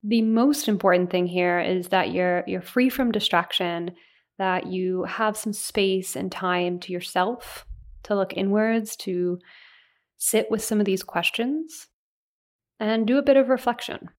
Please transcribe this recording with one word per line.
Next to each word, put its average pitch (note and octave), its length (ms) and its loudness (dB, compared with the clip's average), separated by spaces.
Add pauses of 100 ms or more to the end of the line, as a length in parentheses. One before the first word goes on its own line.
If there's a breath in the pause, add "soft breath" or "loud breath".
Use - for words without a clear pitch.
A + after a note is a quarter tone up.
The A3+ 180 2
most A#3 460 4
important F3+ 420 4
thing F3+ 160 2
here F3 340 0
is F3+ 280 -2
that - 240 2
you're, F3+ 340 0
you're F#3 160 -4
free B3+ 260 2
from B3+ 240 0
distraction, F3 840 -2 (420 soft breath)
that F#3 300 -2
you F#3 380 -2
have G#3+ 300 -2
some A3 160 -6
space F#3+ 640 -2
and F#3+ 160 -4
time F3+ 500 -2
to F#3 120 -10
yourself F#3 720 -4 (380)
to - 100 -2
look F#3+ 240 0
inwards, G#3+ 600 2
to F3+ 420 -2 (800 soft breath)
sit - 340 0
with G#3+ 120 -2
some G#3+ 160 0
of G#3 60 4
these F#3+ 160 0
questions, C#4 840 -4 (920)
and A3 280 0
do B3+ 100 4
a C#4+ 60 2
bit C#4 140 6
of C4 120 4
reflection. - 680 -2